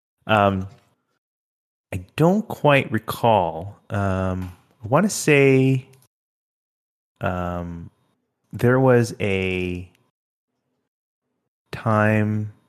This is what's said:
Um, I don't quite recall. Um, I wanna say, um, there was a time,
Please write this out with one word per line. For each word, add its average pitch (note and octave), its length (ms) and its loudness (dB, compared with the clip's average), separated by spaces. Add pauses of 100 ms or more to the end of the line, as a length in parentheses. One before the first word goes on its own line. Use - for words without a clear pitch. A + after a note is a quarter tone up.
(260)
Um, G2+ 400 0 (1300)
I F#2 120 -10 (120)
don't F#3 320 2
quite C#3+ 420 2
recall. G2+ 880 -2 (120)
Um, F#2+ 600 -4 (320)
I G#2 60 -14
wanna F3+ 220 0
say, C3+ 760 2 (1300)
um, F2 720 -6 (600)
there B2 280 2
was A#2+ 400 4
a F#2 680 -4 (1800)
time, G#2+ 800 0 (160)